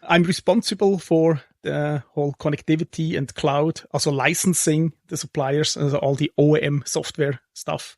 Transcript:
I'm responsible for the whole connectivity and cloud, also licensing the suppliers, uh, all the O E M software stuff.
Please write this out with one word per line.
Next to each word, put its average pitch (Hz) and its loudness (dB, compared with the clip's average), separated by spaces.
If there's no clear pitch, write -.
I'm 170 6
responsible 196 2
for 160 2
the 147 -2
whole 143 -2
connectivity 160 -2
and 139 -4
cloud, 147 0
also 151 -2
licensing 156 0
the 160 -10
suppliers, 147 -2
uh, 143 -2
all 139 0
the 147 -2
O 147 6
E - 2
M 143 -2
software 139 -4
stuff. - -10